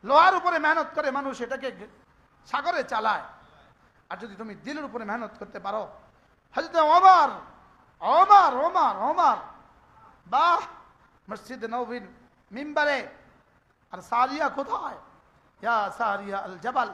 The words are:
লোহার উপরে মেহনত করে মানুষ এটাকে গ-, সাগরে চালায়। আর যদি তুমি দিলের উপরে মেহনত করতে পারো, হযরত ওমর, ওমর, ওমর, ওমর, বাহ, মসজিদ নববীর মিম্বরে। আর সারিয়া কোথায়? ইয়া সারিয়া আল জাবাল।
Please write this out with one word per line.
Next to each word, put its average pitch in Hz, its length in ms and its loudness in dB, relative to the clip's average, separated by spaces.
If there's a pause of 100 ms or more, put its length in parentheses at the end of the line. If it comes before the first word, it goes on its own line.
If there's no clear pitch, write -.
লোহার 320 320 6
উপরে 349 220 0
মেহনত 302 360 0
করে 294 160 -4
মানুষ 269 300 -8
এটাকে 262 300 -8
গ-, 196 160 -18 (600)
সাগরে 285 380 -4
চালায়। 214 380 -2 (880)
আর 185 60 -8
যদি 202 200 -16
তুমি 214 180 -12
দিলের 269 300 -10
উপরে 233 200 -10
মেহনত 214 340 -8
করতে 202 200 -16
পারো, 196 300 -8 (680)
হযরত 330 200 -4
ওমর, 330 540 8 (720)
ওমর, 339 540 6 (100)
ওমর, 294 460 0
ওমর, 311 260 2 (920)
বাহ, 311 340 2 (680)
মসজিদ 214 340 -14
নববীর 233 420 -8 (460)
মিম্বরে। 294 560 -4 (840)
আর 180 100 -16
সারিয়া 269 460 -2
কোথায়? 277 500 -6 (640)
ইয়া 226 140 0 (200)
সারিয়া 202 480 -4
আল 185 180 -14
জাবাল। 240 300 -2